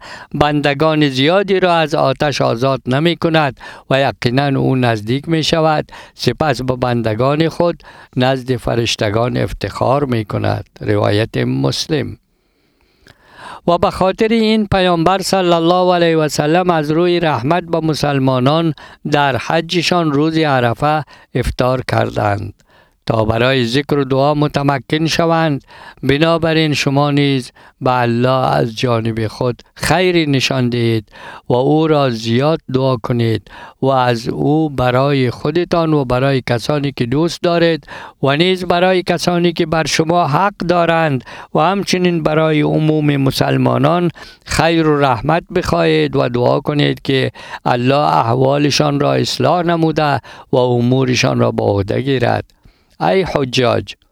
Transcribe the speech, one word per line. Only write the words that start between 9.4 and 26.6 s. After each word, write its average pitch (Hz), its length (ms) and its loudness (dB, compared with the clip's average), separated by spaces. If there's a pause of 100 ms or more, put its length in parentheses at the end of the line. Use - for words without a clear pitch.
می 117 200 -2
کند. 104 400 -4 (160)
روایت 107 560 0
مسلم. 131 800 -4 (1500)
و 170 120 -2
به 185 120 -2
خاطر 190 380 -2
این 220 380 0
پیامبر 180 520 0
صلی 185 340 0
الله 180 420 2
علیه 170 220 2
و 156 120 2
سلم 160 420 0
از 156 200 0
روی 175 300 2
رحمت 156 420 0
به 165 180 -4
مسلمانان 143 920 0 (360)
در 143 260 2
حجشان 165 760 -2
روز 160 260 0
عرفه 147 680 0 (300)
افطار 127 560 -2
کردند 110 640 -2 (520)
تا 110 180 0
برای 120 420 0
ذکر 139 320 -2
و 143 60 0
دعا 135 300 0
متمکن 147 720 -2
شوند. 165 580 0 (380)
بنابراین 160 720 2